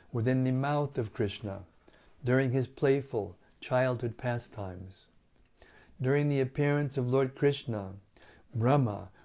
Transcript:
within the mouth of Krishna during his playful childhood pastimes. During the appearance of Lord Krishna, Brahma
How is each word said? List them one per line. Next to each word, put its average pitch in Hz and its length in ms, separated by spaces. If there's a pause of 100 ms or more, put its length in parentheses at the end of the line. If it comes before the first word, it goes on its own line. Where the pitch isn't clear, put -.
(120)
within 127 320
the 131 80
mouth 143 460
of 113 140
Krishna 98 480 (640)
during 127 280
his 127 140
playful 135 720 (240)
childhood 127 560
pastimes. 95 920 (920)
During 143 280
the 139 120
appearance 143 560
of 123 120
Lord 131 260
Krishna, 113 580 (600)
Brahma 113 540 (160)